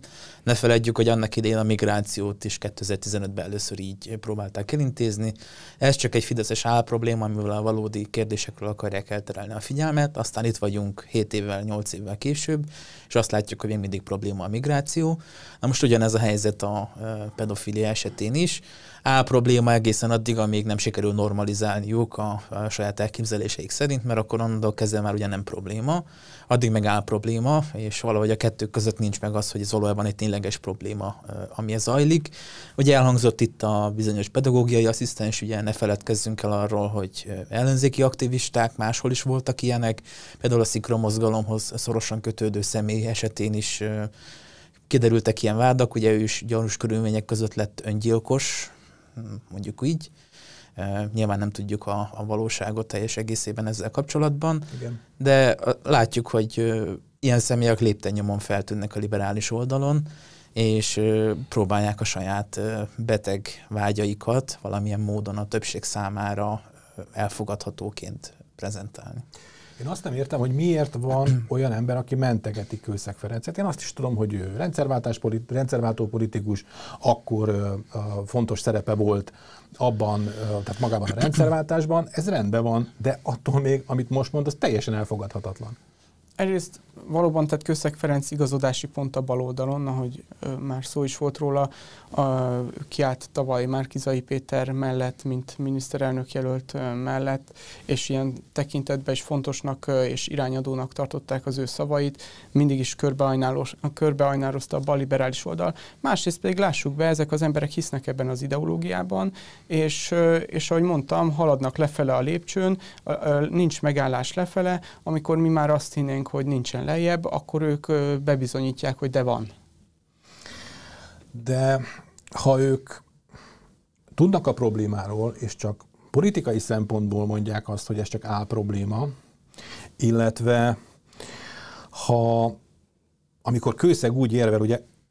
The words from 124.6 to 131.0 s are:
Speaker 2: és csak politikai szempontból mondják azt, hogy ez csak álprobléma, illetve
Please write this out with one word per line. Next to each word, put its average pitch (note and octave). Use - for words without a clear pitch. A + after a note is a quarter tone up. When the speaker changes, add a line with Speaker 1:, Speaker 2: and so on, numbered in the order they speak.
Speaker 2:
és -
csak -
politikai C3+
szempontból G#2
mondják G#2+
azt, G#2
hogy G#2+
ez G#2+
csak -
álprobléma, G#2
illetve A#2